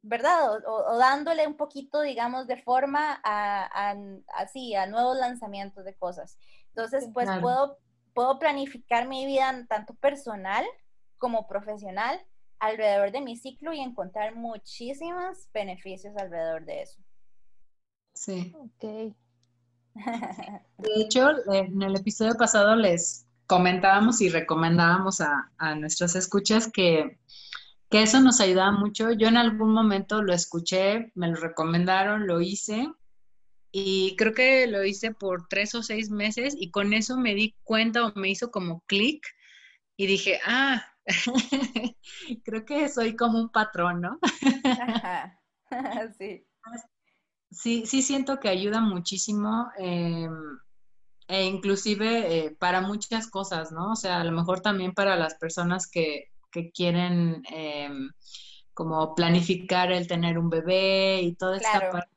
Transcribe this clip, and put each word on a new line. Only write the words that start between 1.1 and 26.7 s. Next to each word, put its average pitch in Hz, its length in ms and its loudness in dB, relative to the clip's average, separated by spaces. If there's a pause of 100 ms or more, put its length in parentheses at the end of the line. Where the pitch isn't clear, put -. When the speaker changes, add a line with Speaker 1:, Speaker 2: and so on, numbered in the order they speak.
Speaker 1:
un 294 100 -8
poquito, 294 460 -6
digamos, 254 440 -4
de 247 160 -6
forma 277 640 0
a, 202 680 -2
a, 202 40 -8 (400)
así, 233 380 -8
a 190 120 0
nuevos 240 300 0
lanzamientos 208 680 -6
de 196 120 -14
cosas. 175 420 -10 (300)
Entonces, 233 380 -4
Speaker 2:
Sí. 226 80 -12
Speaker 1:
pues, 240 160 0
Speaker 3:
Claro. 190 100 -2
Speaker 1:
puedo, 262 380 0 (360)
puedo 254 240 2
planificar 277 720 -2
mi 269 180 -6
vida 262 420 0
tanto 214 260 -4
personal 233 720 -2 (540)
como 226 300 -2
profesional 208 720 -6 (380)
alrededor 208 540 2
de 262 100 -4
mi 240 140 -10
ciclo 269 360 -12
y 302 80 -8
encontrar 214 540 -6
muchísimos 277 1160 -10
beneficios 190 640 -10
alrededor 165 480 -6
de 156 180 -10
eso. - 200 -18 (1120)
Speaker 3:
Sí. 180 380 -8
Speaker 2:
Ok. 220 640 -12 (800)
Speaker 1:
<laughs> 220 840 -10
Speaker 3:
De 214 180 -2
hecho, 254 340 6 (220)
en 196 300 2
el 190 140 0
episodio 220 400 0
pasado 220 400 6
les 180 500 2 (200)
comentábamos 190 720 6
y 190 80 4
recomendábamos 170 920 4
a, 147 380 -2
a 156 160 -2
nuestras 160 420 -2
escuchas 214 560 2